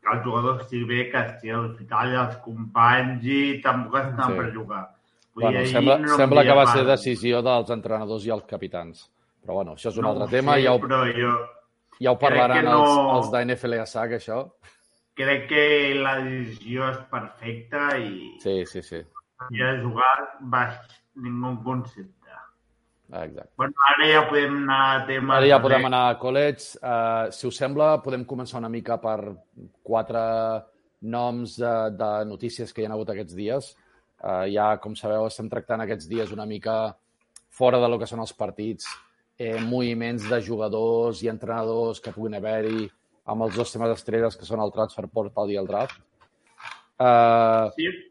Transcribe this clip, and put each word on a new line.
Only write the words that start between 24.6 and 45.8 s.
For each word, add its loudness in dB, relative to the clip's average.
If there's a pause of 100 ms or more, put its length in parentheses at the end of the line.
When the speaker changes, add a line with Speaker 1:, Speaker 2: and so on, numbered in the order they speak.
Speaker 1:
anar 2
a -6
temes -2
Speaker 2:
Ara 6
ja 10
Speaker 1:
de 6
Speaker 2:
podem 4
anar 4
a -2
college. -2
Eh, 0
si -10
us -6
sembla, 2
podem -6
començar -10
una -8
mica -4
per -4 (480)
quatre -2 (380)
noms -4
de, 0
de -2
notícies -10
que -6
hi -4
ha -8
hagut -6
aquests -10
dies. -6 (460)
Eh, -2
ja, 2
com -12
sabeu, -2
estem -8
tractant -6
aquests -8
dies -4
una -10
mica -4 (540)
fora 4
de 4
lo 0
que -6
són -8
els -10
partits, -6 (540)
eh, -6
moviments -4
de 0
jugadors -2
i -2
entrenadors -4
que -12
puguin -8
haver-hi -4 (360)
amb -4
els -4
dos -4
temes -2
estrelles -2
que -20
són -6
el -2
transfer -4
portal -4
i -2
el -4
draft. -4 (1040)